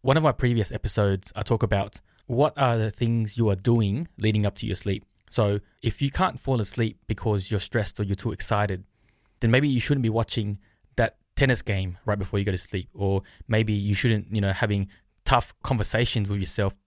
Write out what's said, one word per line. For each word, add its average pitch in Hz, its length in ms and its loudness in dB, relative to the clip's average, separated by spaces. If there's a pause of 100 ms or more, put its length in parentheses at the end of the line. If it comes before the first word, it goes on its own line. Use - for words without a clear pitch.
One 131 140 4
of 156 80 4
my 147 80 6
previous 120 400 0
episodes, 98 640 0
I 101 60 -6
talk 110 220 0
about 101 360 -2 (280)
what 127 280 2
are 123 220 2
the 110 140 0
things 117 460 -2
you 113 120 4
are 98 80 2
doing 117 500 2 (100)
leading 107 280 2
up 101 120 -2
to - 80 -8
your 104 100 -2
sleep. - 280 -4 (260)
So 104 300 0 (220)
if - 200 -2
you 139 80 0
can't 180 300 -2
fall 127 220 0
asleep - 460 -2
because 104 440 -2
you're 104 80 0
stressed - 400 -4
or 107 40 -2
you're 98 120 -2
too - 160 -6
excited, 98 540 -2 (560)
then 113 100 4
maybe 139 160 4
you 127 140 2
shouldn't 139 220 0
be 113 60 2
watching 107 500 -2 (360)
that - 220 0 (180)
tennis 131 260 2
game 92 440 -4
right 104 120 0
before 104 220 -2
you 98 60 0
go 101 80 0
to 90 40 -2
sleep, - 360 -8
or 98 300 0 (260)
maybe 110 240 2
you 101 200 0
shouldn't, 107 400 0
you 107 60 0
know, 98 140 2
having 101 340 0 (380)
tough - 280 2 (100)
conversations 113 680 0
with 101 100 -2
yourself 98 340 -2 (140)